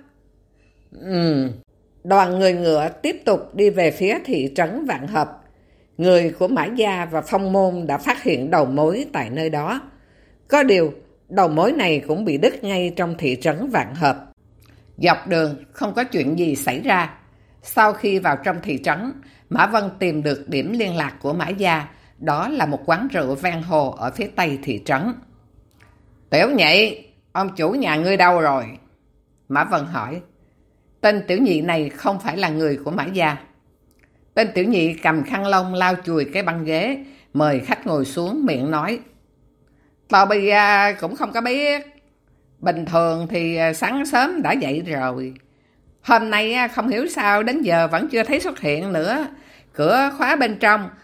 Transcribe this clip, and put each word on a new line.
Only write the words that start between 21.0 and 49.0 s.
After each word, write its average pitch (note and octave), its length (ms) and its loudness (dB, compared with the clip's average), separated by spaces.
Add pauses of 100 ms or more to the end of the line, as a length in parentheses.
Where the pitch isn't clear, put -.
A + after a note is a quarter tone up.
của C#3+ 120 -2
Mã E3 160 -4
Gia, F3 380 -2 (300)
đó D#3 300 -2
là C4+ 180 -2
một C#3+ 200 -4
quán F#3+ 260 0
rượu C#3 240 -2
ven E3 260 -4
hồ D#3 380 0
ở B2 120 -4
phía G#3 240 -6
tây D3 280 -2
thị G#2+ 220 -6
trấn. C3+ 280 -2 (1160)
"Tiểu F3 200 4
Nhị, G3+ 560 4 (260)
ông F#3+ 240 -4
chủ E3+ 160 0
nhà A3 240 -2
ngươi F3+ 220 2
đâu F3+ 240 6
rồi?" C3+ 240 2 (840)
Mã C#3+ 140 0
Vân E3 220 -2
hỏi. C#3+ 360 -8 (800)
Tên G#3 260 4
Tiểu F#3 140 2
Nhị F3+ 200 4
này D#3+ 280 0
không G3 300 -2
phải D#3+ 180 -6
là F#3 120 0
người D#3 360 0
của D3+ 60 -4
Mã F3 140 -2
Gia. E3 320 0 (960)
Tên G#3+ 200 2
Tiểu F#3 120 2
Nhị E3+ 280 2
cầm D#3+ 300 0
khăn G3+ 240 -4
lông F#3 260 2
lau F3+ 220 2 (100)
chùi D#3+ 200 0
cái F#3+ 180 -4
băng E3 220 -2
ghế, G3 400 -2 (280)
mời D3 260 2
khách - 280 -4
ngồi D3 180 0
xuống, G3+ 400 -4
miệng D3 260 -2
nói: F3 280 -2 (1120)
"Tao G3 160 4
bây G3+ 200 0
giờ G3+ 540 2
cũng F3 160 -8
không - 160 -6
có A#3 100 -4
biết. C#4+ 460 -2 (720)
Bình E3+ 260 -2
thường E3 440 0
thì, E3 260 -2
à, E3 180 0
sáng B3+ 320 -4
sớm C#4+ 360 0
đã D3+ 100 0
dậy D#3+ 360 -2
rồi. C3 460 -4 (680)
Hôm A3+ 280 4
nay, A3 240 0
à, B3 140 0
không A#3 200 -4
hiểu C4 200 0
sao G#3+ 360 2
đến C4 180 -2
giờ E3+ 260 2
vẫn F3+ 200 -2
chưa A#3 160 0
thấy C#4 160 0
xuất F4 200 -6
hiện E3+ 340 -2
nữa. G#3+ 340 -2 (460)